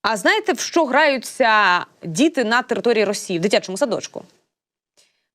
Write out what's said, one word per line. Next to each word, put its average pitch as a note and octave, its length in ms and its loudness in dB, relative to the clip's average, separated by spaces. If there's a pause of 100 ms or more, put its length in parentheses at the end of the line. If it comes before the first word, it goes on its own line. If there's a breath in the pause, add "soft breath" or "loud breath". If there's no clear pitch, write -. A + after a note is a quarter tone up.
А G#3+ 140 -2
знаєте, F#4+ 360 0
в B3+ 60 -4
що - 260 0
граються A#3 1000 2 (200)
діти B3 400 0
на A#3 180 0
території A3+ 420 0
Росії, F#3+ 340 -4
в D#3+ 40 -4
дитячому G3 360 0
садочку? - 440 -4 (1120)